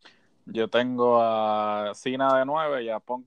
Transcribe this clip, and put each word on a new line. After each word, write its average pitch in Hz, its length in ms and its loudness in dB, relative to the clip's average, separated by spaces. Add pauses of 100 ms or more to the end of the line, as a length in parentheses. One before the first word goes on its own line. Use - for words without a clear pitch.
(460)
Yo 110 220 -2
tengo 120 520 2
a 107 760 0
Cena 135 440 0
de 131 80 2
nueve 147 380 -4
y 113 40 -6
a 107 120 -4
Punk 127 260 -10